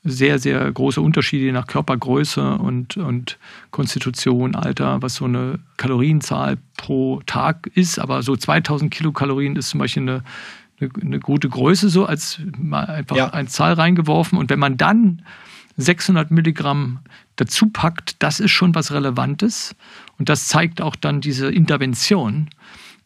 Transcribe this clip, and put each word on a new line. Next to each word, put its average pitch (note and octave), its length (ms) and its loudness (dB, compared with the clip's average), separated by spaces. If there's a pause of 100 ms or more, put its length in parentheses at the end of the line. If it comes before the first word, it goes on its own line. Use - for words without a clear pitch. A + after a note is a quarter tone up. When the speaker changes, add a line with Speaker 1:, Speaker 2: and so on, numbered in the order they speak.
Speaker 1:
sehr, C3+ 300 2
sehr C3+ 320 0
große C3+ 300 -2
Unterschiede D3+ 460 2
je C3 40 2
nach B2 160 -2
Körpergröße C3+ 920 -2
und, B2+ 380 -4
und B2 420 -4 (340)
Konstitution, B2+ 800 0
Alter, C3 480 -2
was B2+ 140 -6
so C#3+ 80 -6
eine B2+ 340 -2 (200)
Kalorienzahl C3+ 800 0 (180)
pro C3 500 -2
Tag D3 480 -2
ist. F3+ 240 2
Aber C3 240 -2
so C3 140 0
zweitausend D3+ 560 0
Kilokalorien C#3+ 640 -2
ist - 140 -4
zum D3 100 -2
Beispiel C3+ 220 -2
eine, C3 200 -2 (580)
eine, C3+ 100 -4 (120)
eine C#3 160 -4
gute C#3+ 300 0
Größe, D3 400 4
so F#3 180 4
als D#3 320 -6 (180)
mal D3 300 -4
einfach D#3 300 -6
Speaker 2:
Ja. - 140 0
Speaker 1:
eine C3+ 180 -6
Zahl E3 240 2
reingeworfen. E3 680 2
Und B2 100 -2
wenn C#3+ 120 2
man C#3 160 2
dann F#3 460 4 (540)
sechshundert D#3+ 540 2
Milligramm D3 680 0 (340)
dazu E3+ 360 2
packt, - 500 -2
das D3+ 180 0
ist G#3 140 4
schon F3 240 4
was D3+ 160 -2
Relevantes. C#3 840 -2 (440)
Und C3 100 -2
das D3 180 2
zeigt E3 340 2
auch D#3 140 -2
dann D3 260 -2
diese C3+ 280 -2
Intervention. C#3+ 1000 2 (580)